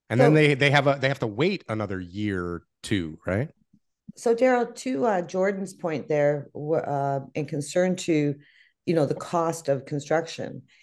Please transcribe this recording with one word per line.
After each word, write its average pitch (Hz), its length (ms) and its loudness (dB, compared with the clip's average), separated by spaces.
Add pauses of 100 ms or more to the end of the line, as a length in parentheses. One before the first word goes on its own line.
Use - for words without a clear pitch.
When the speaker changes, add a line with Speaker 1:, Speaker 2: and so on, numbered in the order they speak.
Speaker 1:
And 117 100 2
then 143 120 8
Speaker 2:
So 156 40 6
Speaker 1:
they, 151 200 6
they 139 160 4
have 143 160 4
a, 139 120 4
they 131 80 0
have 135 120 -2
to 120 80 -2
wait 147 420 -2
another 101 320 -4
year 95 420 -4
or 85 200 -6 (200)
two, 82 420 -2
right? 107 240 -2 (680)
Speaker 2:
So 233 160 0
Daryl, 240 420 2
to, 262 300 -4
uh, 196 160 2
Jordan's 190 520 -2
point 156 340 -6
there, 147 460 2
w-, 151 260 -2
uh, 139 420 -2 (120)
in 151 120 -4
concern 180 520 -2
to, 147 380 0 (500)
you 175 80 0
know, 151 120 4
the 139 100 -4
cost 165 520 -2
of 139 180 -2
construction - 760 -4 (220)